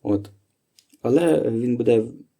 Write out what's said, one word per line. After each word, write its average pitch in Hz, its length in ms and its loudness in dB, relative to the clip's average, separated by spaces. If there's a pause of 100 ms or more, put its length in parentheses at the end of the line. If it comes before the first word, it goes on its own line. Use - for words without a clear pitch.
От. 101 260 -4 (720)
Але 156 500 2
він 120 260 -2
буде 117 280 2 (340)